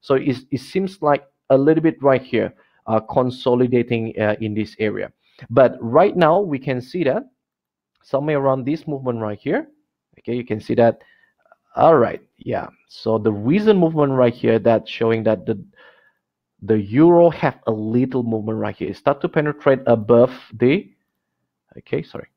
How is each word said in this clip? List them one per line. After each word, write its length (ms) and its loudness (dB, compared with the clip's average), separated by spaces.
So 140 -2
it's, 360 -2
it 100 -6
seems 420 -6
like 220 0
a 80 4
little 240 2
bit 200 0
right 200 2
here, 320 -4
uh, 140 0
consolidating, 1200 -2
uh, 220 -2
in 140 -6
this 240 -6
area. 340 -6
But 320 4
right 340 2
now 240 4
we 180 -4
can 220 -4
see 240 -6
that 200 -2
somewhere 360 -2
around 260 0
this 240 -6
movement 320 -6
right 180 -6
here. 300 -6
Okay, 140 -8
you 120 -6
can 120 -4
see 180 -6
that. 260 2
All 220 6
right, 240 0
yeah. 300 -8
So 300 -4
the 140 0
recent 460 2
movement 340 0
right 220 2
here 240 0
that's 320 0
showing 340 -2
that 200 0
the, 180 -6
the 180 0
euro 480 4
have 380 -4
a 40 -2
little 520 -2
movement 360 -4
right 160 -6
here. 140 -8
It 80 -10
start 240 -2
to 80 -4
penetrate 580 0
above 460 4
the, 360 0
okay, 260 -8
sorry. 340 -18